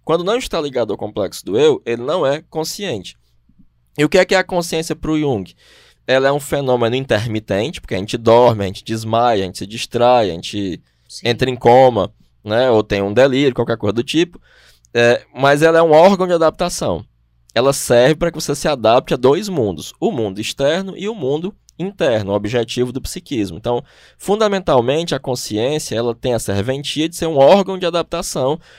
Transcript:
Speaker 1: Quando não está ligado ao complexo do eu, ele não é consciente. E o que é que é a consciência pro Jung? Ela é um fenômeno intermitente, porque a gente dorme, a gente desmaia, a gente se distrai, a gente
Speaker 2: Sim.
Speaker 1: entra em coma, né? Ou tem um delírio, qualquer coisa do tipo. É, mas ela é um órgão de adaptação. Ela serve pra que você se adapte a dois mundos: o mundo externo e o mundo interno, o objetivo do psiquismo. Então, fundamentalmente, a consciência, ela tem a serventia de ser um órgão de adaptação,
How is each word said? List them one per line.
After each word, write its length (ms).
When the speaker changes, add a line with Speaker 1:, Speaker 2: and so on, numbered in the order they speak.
Speaker 1:
Quando 200
não 140
está 240
ligado 300
ao 60
complexo 460
do 160
eu, 260
ele 180
não 220
é 240
consciente. 680
E 80
o 40
que 80
é 60
que 120
é 20
a 60
consciência 520
pro 240
Jung? 340
Ela 220
é 20
um 80
fenômeno 560
intermitente, 840
porque 140
a 20
gente 200
dorme, 460
a 40
gente 160
desmaia, 600
a 20
gente 120
se 80
distrai, 640
a 40
gente 480
Speaker 2:
Sim. 180
Speaker 1:
entra 220
em 60
coma, 580
né? 240
Ou 140
tem 180
um 100
delírio, 440
qualquer 220
coisa 160
do 100
tipo. 360
É, 300
mas 300
ela 160
é 20
um 100
órgão 360
de 60
adaptação. 680
Ela 200
serve 420
pra 160
que 80
você 140
se 140
adapte 460
a 40
dois 320
mundos: 500
o 120
mundo 280
externo 560
e 140
o 60
mundo 400
interno, 540
o 40
objetivo 560
do 100
psiquismo. 560
Então, 260
fundamentalmente, 960
a 60
consciência, 760
ela 200
tem 180
a 60
serventia 680
de 60
ser 120
um 100
órgão 400
de 80
adaptação, 720